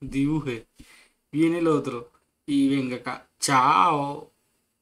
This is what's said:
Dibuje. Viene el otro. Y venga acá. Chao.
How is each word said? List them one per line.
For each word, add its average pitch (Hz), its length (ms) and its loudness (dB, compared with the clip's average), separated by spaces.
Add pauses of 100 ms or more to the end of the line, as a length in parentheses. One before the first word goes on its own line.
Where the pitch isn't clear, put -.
Dibuje. 139 640 -4 (640)
Viene 165 280 0
el 165 100 2
otro. 135 420 -2 (360)
Y 139 220 2
venga 127 280 -2
acá. - 420 -12
Chao. 143 960 2 (500)